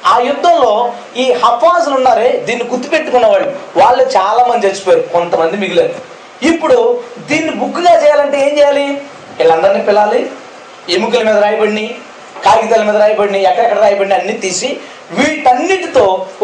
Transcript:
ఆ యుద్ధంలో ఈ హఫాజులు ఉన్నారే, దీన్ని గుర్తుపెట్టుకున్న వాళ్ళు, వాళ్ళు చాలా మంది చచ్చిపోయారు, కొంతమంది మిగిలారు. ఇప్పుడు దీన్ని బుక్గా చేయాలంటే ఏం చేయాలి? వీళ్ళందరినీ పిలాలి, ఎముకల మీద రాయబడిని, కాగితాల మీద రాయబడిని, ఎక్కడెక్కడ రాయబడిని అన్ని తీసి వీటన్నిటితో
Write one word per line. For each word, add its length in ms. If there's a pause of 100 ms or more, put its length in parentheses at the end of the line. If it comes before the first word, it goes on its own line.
ఆ 140
యుద్ధంలో 720 (260)
ఈ 140
హఫాజులు 640
ఉన్నారే, 500
దీన్ని 240
గుర్తుపెట్టుకున్న 580
వాళ్ళు, 240 (340)
వాళ్ళు 180
చాలా 400
మంది 240
చచ్చిపోయారు, 340
కొంతమంది 560
మిగిలారు. 360 (520)
ఇప్పుడు 540 (180)
దీన్ని 340
బుక్గా 520
చేయాలంటే 460
ఏం 80
చేయాలి? 440 (360)
వీళ్ళందరినీ 460
పిలాలి, 480 (580)
ఎముకల 340
మీద 140
రాయబడిని, 580 (500)
కాగితాల 380
మీద 120
రాయబడిని, 480
ఎక్కడెక్కడ 360
రాయబడిని 360
అన్ని 180
తీసి 440 (340)
వీటన్నిటితో 1120 (180)